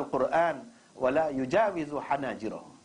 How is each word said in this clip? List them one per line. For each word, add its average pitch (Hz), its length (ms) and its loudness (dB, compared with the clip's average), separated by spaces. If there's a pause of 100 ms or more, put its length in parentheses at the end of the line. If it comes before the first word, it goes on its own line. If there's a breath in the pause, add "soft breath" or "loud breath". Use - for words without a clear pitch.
al-Quran 151 520 2 (400 loud breath)
wa 127 160 0
la 156 240 2
yujawizu 151 640 0
hanajirahum." 110 720 -4 (140)